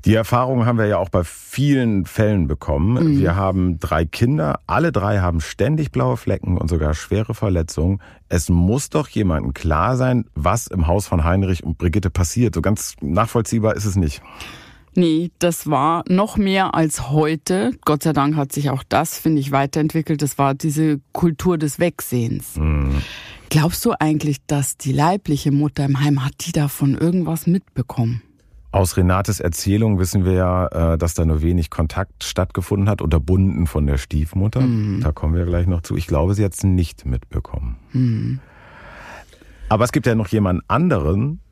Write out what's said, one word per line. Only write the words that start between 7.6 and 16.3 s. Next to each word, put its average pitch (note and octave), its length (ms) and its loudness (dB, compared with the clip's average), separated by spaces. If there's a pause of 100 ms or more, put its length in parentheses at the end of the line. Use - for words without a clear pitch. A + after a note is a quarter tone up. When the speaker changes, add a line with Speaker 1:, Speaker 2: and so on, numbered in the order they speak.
Speaker 1:
Es F2+ 200 -2
muss F#2+ 400 2
doch D3+ 200 -2
jemandem D#2+ 440 -2
klar E2 440 0
sein, B2 300 0 (100)
was F2 320 0
im E2 180 0
Haus F#2 220 0
von E2 160 0
Heinrich F#2 400 0
und D#2+ 120 -4
Brigitte F2+ 340 0
passiert. G2 440 0
So D#2+ 80 -2
ganz - 380 -2
nachvollziehbar G#2+ 760 0
ist F#2 100 -6
es F#2+ 120 0
nicht. D#2+ 260 0 (720)
Speaker 2:
Nee, E3+ 460 2
das F3 280 0
war D3+ 400 0
noch G3 280 0